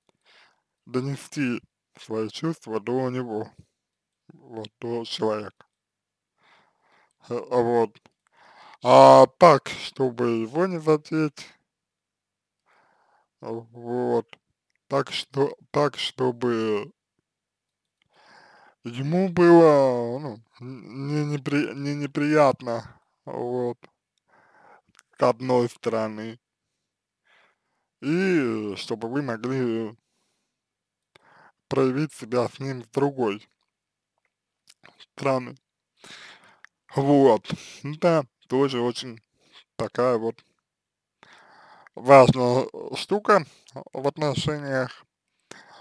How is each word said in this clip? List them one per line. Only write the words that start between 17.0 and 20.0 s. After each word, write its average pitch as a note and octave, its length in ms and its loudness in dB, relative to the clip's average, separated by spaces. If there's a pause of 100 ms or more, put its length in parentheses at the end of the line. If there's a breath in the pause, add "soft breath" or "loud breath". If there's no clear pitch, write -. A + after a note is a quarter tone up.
ему D3 460 -4
было, D3 880 6